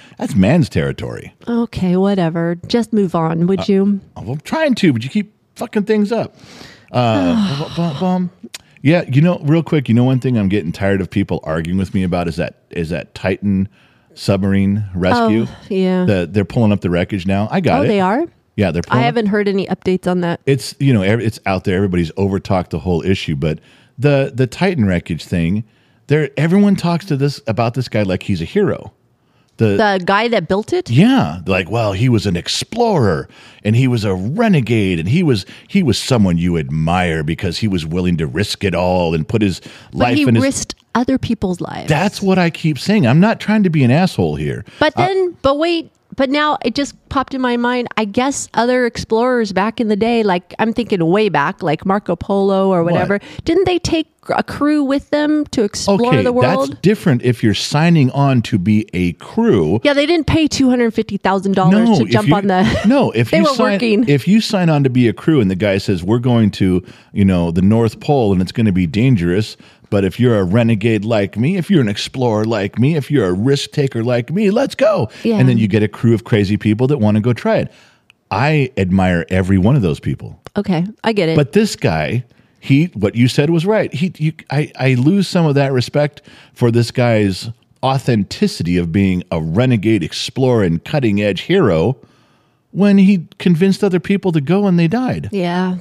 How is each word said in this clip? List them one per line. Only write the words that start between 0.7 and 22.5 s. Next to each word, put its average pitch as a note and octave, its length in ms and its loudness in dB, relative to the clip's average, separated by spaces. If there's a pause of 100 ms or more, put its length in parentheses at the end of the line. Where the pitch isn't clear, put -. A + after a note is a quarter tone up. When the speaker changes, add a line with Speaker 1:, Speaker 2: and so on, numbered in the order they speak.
Speaker 2:
Okay, A3+ 480 -2
whatever. F3 600 0 (100)
Just A#3 260 -2
move G3+ 240 0
on, E3 320 0
would F#3+ 120 0
Speaker 1:
Uh, F#3 80 -6
Speaker 2:
you? G3 320 2 (160)
Speaker 1:
I'm B2 240 -8
trying D#4 360 -2
to, E3 160 4
but A2+ 100 -2
you C3+ 80 -8
keep G#3 220 -4 (240)
fucking A3 280 -4
things G#3+ 280 0
up. G#3 240 -6 (560)
Uh, C3+ 640 0
Speaker 2:
<sighs> - 180 -8
Speaker 1:
bum, - 0 -
bum, E3 240 -4
bum. F3+ 300 -2 (520)
Yeah, D#3+ 260 4
you C3 140 4
know, F3 200 2
real D#3 200 2
quick, D3+ 260 -2
you A#2 60 4
know, A#2+ 100 4
one C3 160 2
thing B2+ 180 -2
I'm G2 100 2
getting F2+ 240 -2
tired G2 280 0
of F2 100 -6
people G2 340 -2
arguing E2 340 -4
with F#2+ 160 -4
me F#2+ 100 0
about F2 240 -2
is D#2+ 80 -6
that, D#2 340 -6
is E2 200 -6
that E2 240 -8
Titan G2 540 -2 (460)
submarine G2 680 0 (100)
rescue. A#2 540 2
Speaker 2:
Oh, - 80 -18 (140)
yeah. F#3 340 0
Speaker 1:
The, F#2 260 0
they're G2+ 140 0
pulling A2 280 0
up G2 100 -2
the F2+ 80 -2
wreckage F2 360 -2
now. G2 240 0
I E3 100 -2
got F3 200 0
Speaker 2:
Oh, - 40 0
Speaker 1:
it. - 40 0
Speaker 2:
they G3+ 120 2
are? G#3+ 240 0 (320)
Speaker 1:
Yeah, G2 140 2
they're E2+ 180 -2
Speaker 2:
I - 20 -4
Speaker 1:
pulling - 100 2
up A#3 60 2
Speaker 2:
haven't A#3 200 0
heard G3+ 220 0
any G3 200 -2
updates F#3 380 -2
on F3+ 140 0
that. E3+ 240 -4
Speaker 1:
It's, C3+ 340 -2
you C#3 140 2
know, A2 80 4
ev-, G#2 220 2
it's A2 240 -4
out F#2+ 180 -2
there. F#2+ 120 0
Everybody's F2+ 360 0
overtalked F#2+ 580 -2